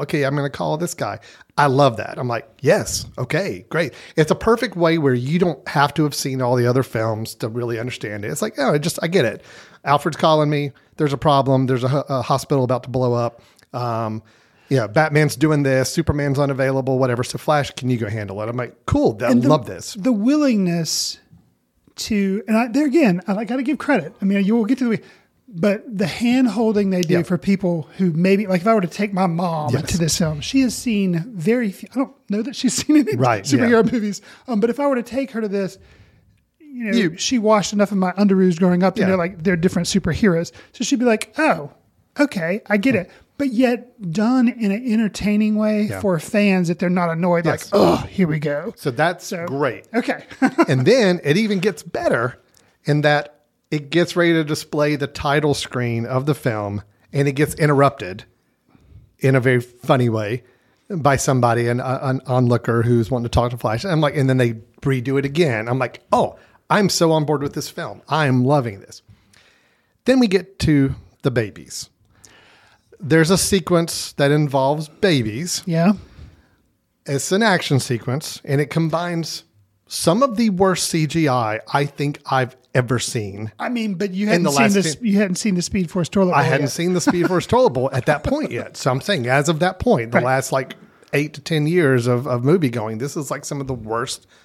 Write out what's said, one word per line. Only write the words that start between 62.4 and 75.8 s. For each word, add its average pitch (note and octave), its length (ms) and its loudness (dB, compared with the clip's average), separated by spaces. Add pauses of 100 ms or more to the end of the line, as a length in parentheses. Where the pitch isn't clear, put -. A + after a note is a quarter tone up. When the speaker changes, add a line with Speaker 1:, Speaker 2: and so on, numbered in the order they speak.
Speaker 1:
who's A#2 280 2
wanting A#2+ 140 -2
to A#2 60 -6
talk A#2+ 220 2
to B2 40 -10
Flash. A#2 280 -2
I'm D#3+ 160 0
like, D3 160 0
and C3 120 2
then C3 100 2
they A#2+ 160 2 (280)
redo C3+ 360 0
it C#3 60 -2
again. C#3 440 0
I'm B2+ 100 -2
like, B2 220 -6 (120)
"Oh, G#3+ 240 0 (320)
I'm G3 220 2
so E3 220 2
on D#3 120 2
board C#3+ 180 -2
with C#3+ 120 -8
this D3 160 -8
film. A2 380 -12
I D3+ 180 0
am B2+ 180 2
loving A#2+ 360 0
this." - 200 -20 (1040)
Then C4 160 4
we A#3+ 60 6
get F#3 340 -2
to C#3 340 2 (280)
the C#3+ 80 0
babies. G2+ 580 -6 (1120)
There's D#3+ 280 4
a F#3+ 80 4
sequence - 760 0
that C#3+ 160 2
involves D3 580 0
babies. C#3+ 760 -2
Speaker 2:
Yeah. E3+ 300 2 (1120)